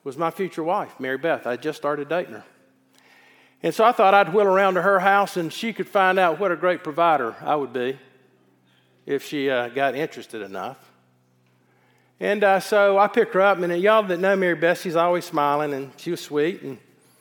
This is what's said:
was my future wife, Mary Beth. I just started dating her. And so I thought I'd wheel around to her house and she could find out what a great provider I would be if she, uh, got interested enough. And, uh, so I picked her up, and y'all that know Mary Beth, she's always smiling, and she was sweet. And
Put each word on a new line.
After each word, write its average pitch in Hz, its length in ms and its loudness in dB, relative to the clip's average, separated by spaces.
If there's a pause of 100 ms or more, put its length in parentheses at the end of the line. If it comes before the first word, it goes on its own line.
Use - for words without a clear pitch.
was 139 140 -12
my 165 120 0
future 175 320 -6
wife, 170 380 -4
Mary 131 160 -4
Beth. 139 300 -2
I 123 100 -2
just 151 220 -8
started 147 320 -4
dating 165 240 -6
her. 104 100 -16 (1160)
And 165 120 -2
so 220 100 2
I 240 80 6
thought 202 220 4
I'd 196 180 4
wheel 208 140 4
around 190 280 4
to 175 80 0
her 190 180 4
house 196 360 2
and 165 160 -4
she 226 200 -6
could - 160 -8
find 190 300 2
out 170 200 2
what 190 140 0
a 165 40 -4
great 175 280 -2
provider 147 560 0
I 151 160 -2
would 131 160 -4
be 131 260 -4 (1080)
if 139 180 -6
she, 139 260 -4
uh, 120 180 0
got 131 260 -2
interested 127 480 -10
enough. 98 360 -10 (1400)
And, 202 240 0
uh, 190 160 4
so 202 380 2
I 202 100 4
picked 220 260 0
her 190 80 4
up, 196 160 4
and 175 220 -2
y'all 214 220 4
that 185 160 -4
know 190 180 2
Mary 180 180 0
Beth, 165 260 0
she's 165 160 -4
always 175 300 2
smiling, 147 480 0
and 135 220 -10
she - 140 -10
was 165 100 -6
sweet. 151 420 -4
And 131 160 -12 (420)